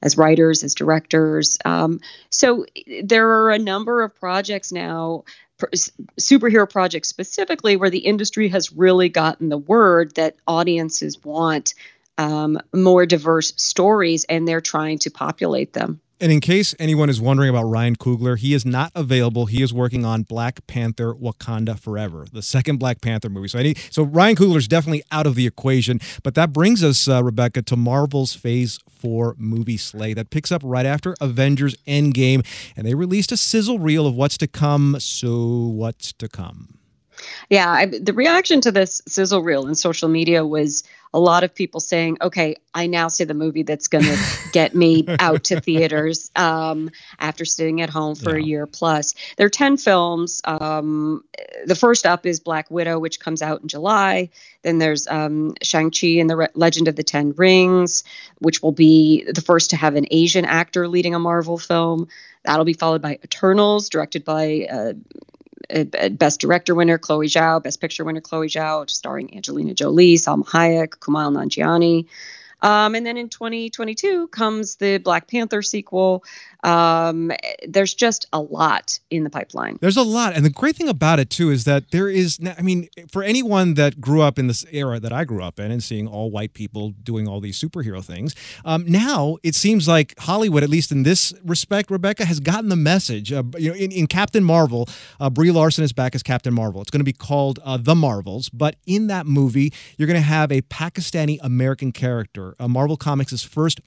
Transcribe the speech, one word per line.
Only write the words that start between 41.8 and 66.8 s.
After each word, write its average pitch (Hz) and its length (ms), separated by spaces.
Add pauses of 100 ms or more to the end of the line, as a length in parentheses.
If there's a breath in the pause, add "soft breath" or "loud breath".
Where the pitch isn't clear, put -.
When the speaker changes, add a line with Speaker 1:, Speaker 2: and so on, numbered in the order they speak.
Speaker 1:
"Okay, 165 340 (180)
I 170 120
now 170 220
see 165 160
the 151 100
movie 156 280
that's 151 240
gonna 156 300 (180)
Speaker 2:
<laughs> - 180
Speaker 1:
get 160 220
me 165 300 (160)
out 160 240
to 165 160
theaters, 160 760
um, 160 540 (300 loud breath)
after 151 240
sitting 160 380
at 160 80
home 151 260
for 151 180
a 156 60
Speaker 2:
Yeah. 156 60
Speaker 1:
year 151 200
plus." 156 480 (220 loud breath)
There 202 100
are 208 40
ten 277 260
films. 175 680
Um, 156 760 (440)
the 175 100
first 240 300
up 175 200
is 170 140
Black 160 300
Widow, 165 280
which 160 220
comes 160 220
out 151 180
in 156 80
July. 190 640 (320 soft breath)
Then 165 160
there's, 151 280
um, 156 560
Shang-Chi 165 560
and 165 120
the 165 60
Re-, 160 180
Legend 160 340
of 151 80
the 151 80
Ten 147 320
Rings, 185 680 (340 loud breath)
which - 240
will 156 100
be 156 580
the 160 120
first 170 280
to 170 60
have 156 180
an 143 160
Asian 170 340
actor 175 440
leading 175 260
a 175 40
Marvel 170 400
film. 165 500 (360 loud breath)
That'll 156 200
be 165 80
followed 160 300
by 147 200
Eternals, 208 680
directed 151 340
by, 156 480
uh, 113 200 (800)
uh, 147 360
Best - 300
Director 175 340
winner 170 240